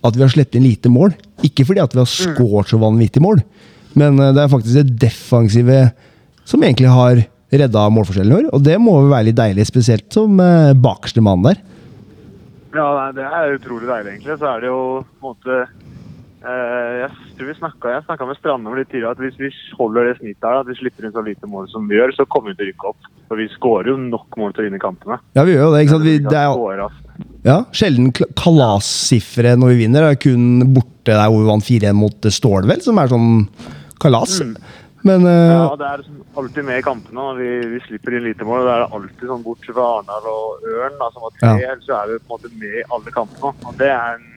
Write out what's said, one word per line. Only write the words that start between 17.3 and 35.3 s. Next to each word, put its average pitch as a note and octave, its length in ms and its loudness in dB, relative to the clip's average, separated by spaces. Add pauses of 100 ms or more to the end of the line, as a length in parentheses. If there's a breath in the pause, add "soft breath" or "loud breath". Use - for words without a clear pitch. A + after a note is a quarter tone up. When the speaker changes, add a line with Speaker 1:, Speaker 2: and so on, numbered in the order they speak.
Speaker 2:
tror C3 100 -14
vi D3+ 80 -14
snakket, C#3 400 -10
jeg D3+ 80 -10
snakket C#3+ 240 -10
med C#3 100 -12
Strandum B2+ 380 -8
litt C3+ 160 -8
tidligere, A#2 200 -6
at B2 60 -10
hvis B2+ 220 -12
vi C#3 100 -10 (300)
holder A#2 320 -2
det B2 80 -8
snittet G#2 240 -14
her, A#2+ 160 -2
at B2+ 80 -8
vi B2 80 -12
slipper A#2+ 300 -12
inn G#2 100 -12
så A2+ 80 -8
lite G#2 240 -12
mål F#2+ 240 -14
som A2 160 -10
vi G#2 80 -4
gjør, B2 240 0
så C3+ 80 0
kommer A2+ 240 -6
vi F#2 40 -12
til G2+ 100 -10
å F#2+ 80 -12
rykke - 160 -12
opp. - 80 -14 (320)
For A2+ 80 -8
vi A2 100 -6
skårer A2+ 400 -4
jo C3+ 100 -2
nok B2 300 -10 (100)
mål G#2 160 -6
til A2 120 -6
å - 40 -6
vinne G2 100 -10
kampene. G2 380 -10 (160)
Speaker 1:
Ja, C3+ 120 2
vi F3+ 100 2
gjør C3+ 80 2
jo D#3+ 100 2
det, D3+ 140 4
ikke D3 80 4
sant? D#3 80 0
Vi, D#3 140 2
Speaker 2:
Vi D3 60 0
kan C#3 60 -4
Speaker 1:
det D3+ 80 2
er C#3+ 140 0
jo B2+ 80 -2
Speaker 2:
skåre, G2 260 -6
ass. - 120 -16 (480)
Speaker 1:
Ja, C#3 120 4 (140)
sjelden C3 400 2
kla-, - 240 -4
kalassiffre A#2+ 1200 2
når B2+ 160 4
vi B2 160 4
vinner. C3+ 140 4
Det D#3 100 4
er C#3 100 -2 (100)
kun B2 440 2
borte A#2 400 0
der G#2+ 160 2
hvor A2 80 2
vi G#2+ 100 2
vant G#2+ 140 0
fire A2+ 260 0
en G2+ 60 2
mot, G#2 300 -2
eh, G#2+ 40 2
Stål, G2+ 380 0
vel, E4+ 140 0
som A3+ 180 0
er C#3 80 0
sånn A#2 400 2 (560 loud breath)
kalas. C#3 380 0
Speaker 2:
Mm. A#2 140 -8 (500 loud breath)
Speaker 1:
Men, F#3+ 240 4
eh, E3+ 240 6